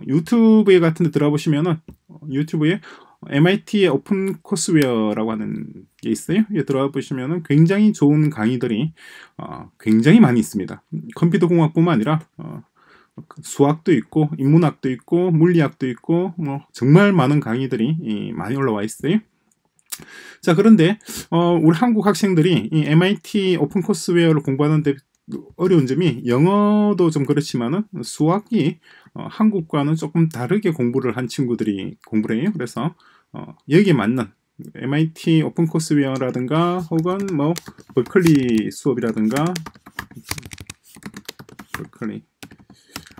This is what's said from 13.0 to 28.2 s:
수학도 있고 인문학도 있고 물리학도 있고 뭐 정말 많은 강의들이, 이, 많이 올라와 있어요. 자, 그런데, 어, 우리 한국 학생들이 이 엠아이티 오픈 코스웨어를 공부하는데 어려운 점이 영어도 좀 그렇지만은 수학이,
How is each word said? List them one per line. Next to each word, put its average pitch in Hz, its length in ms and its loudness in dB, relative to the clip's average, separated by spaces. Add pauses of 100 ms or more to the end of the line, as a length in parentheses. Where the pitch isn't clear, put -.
수학도 147 520 0
있고 147 440 0
인문학도 143 540 0
있고 170 400 -2
물리학도 160 560 2
있고 170 500 -4
뭐 139 340 -8
정말 180 400 4
많은 147 280 2
강의들이, 123 600 -2
이, 104 320 -6
많이 95 220 -8
올라와 117 280 -4
있어요. 143 360 -4 (1200)
자, 175 120 0
그런데, 202 460 6 (320)
어, 175 220 2
우리 160 220 4
한국 214 300 0
학생들이 180 640 2
이 156 120 0
엠아이티 185 720 0
오픈 156 240 -2
코스웨어를 165 600 2
공부하는데 147 500 0 (640)
어려운 170 320 2
점이 143 400 0
영어도 196 840 2
좀 151 160 -2
그렇지만은 143 600 -2 (180)
수학이, 170 760 -2 (340)